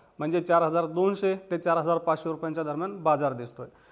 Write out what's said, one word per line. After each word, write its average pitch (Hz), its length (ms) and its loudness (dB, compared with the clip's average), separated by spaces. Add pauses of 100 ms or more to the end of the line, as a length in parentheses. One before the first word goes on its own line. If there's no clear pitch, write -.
(180)
म्हणजे 160 220 0
चार 170 220 4
हजार 165 240 2
दोनशे 190 480 0 (160)
ते 170 80 -2
चार 165 180 0
हजार 165 220 2
पाचशे 165 320 -2
रुपयांच्या 160 340 -4
दरम्यान 170 380 -6
बाजार 143 300 2
दिसतोय. 120 340 -12 (260)